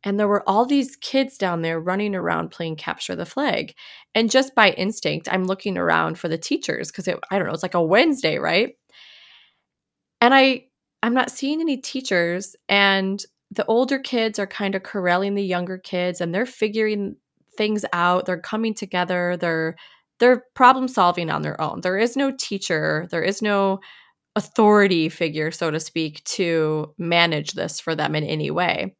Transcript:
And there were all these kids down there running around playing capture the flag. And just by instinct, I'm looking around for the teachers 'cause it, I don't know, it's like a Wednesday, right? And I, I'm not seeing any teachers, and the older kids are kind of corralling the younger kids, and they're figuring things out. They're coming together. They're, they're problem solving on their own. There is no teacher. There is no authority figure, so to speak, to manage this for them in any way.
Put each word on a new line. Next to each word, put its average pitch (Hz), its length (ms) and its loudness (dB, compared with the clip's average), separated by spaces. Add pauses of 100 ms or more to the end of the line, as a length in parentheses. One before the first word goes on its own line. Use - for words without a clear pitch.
And 202 160 -2
there 208 100 2
were 202 200 2
all 214 180 4
these 277 300 0
kids 269 420 -2
down 175 240 -2
there 165 180 -2
running 196 340 -2
around 170 360 -2
playing 165 260 -8
capture 170 400 -8
the 170 100 -6
flag. 254 480 -4 (400)
And 226 160 2
just 262 240 2
by 220 160 6
instinct, 170 600 -4
I'm 185 140 0
looking 190 340 -4
around 165 400 0
for 175 100 -8
the 165 100 -4
teachers - 520 -6
'cause - 180 -8
it, 175 100 -4 (120)
I 196 80 -2
don't 180 80 -2
know, - 80 -4
it's 160 80 -8
like 185 120 -8
a 175 80 2
Wednesday, 202 560 2
right? 165 380 0 (1400)
And 247 140 6
I, 262 320 4 (360)
I'm 233 120 0
not 254 160 0
seeing 302 300 -4
any 294 180 0
teachers, 185 760 -2 (120)
and 196 560 4 (260)
the 202 160 -2
older 254 320 2
kids 226 400 -2
are 196 80 -2
kind 196 280 -4
of 190 100 -4
corralling 190 500 0
the 202 100 0
younger 180 320 -4
kids, 180 440 -4
and 170 140 -2
they're 226 120 0
figuring 214 720 -2 (400)
things 214 360 -2
out. 180 320 2
They're 180 160 -4
coming 220 340 -4
together. 180 640 -2
They're, 165 400 -2 (420)
they're 247 260 6 (100)
problem 262 340 4
solving 175 420 2
on 151 120 -2
their 151 180 -6
own. 160 200 -6
There 180 180 -2
is 247 180 0
no 269 140 0
teacher. 170 800 -2
There 165 120 -2
is 196 200 -2
no 196 380 0 (560)
authority 202 720 4
figure, 156 420 -4
so 160 200 -4
to 156 100 -2
speak, 156 440 -6
to 156 720 -2
manage 170 560 2
this 180 280 -6
for 160 160 -4
them 151 180 -2
in 156 80 0
any 151 300 -4
way. 180 480 -2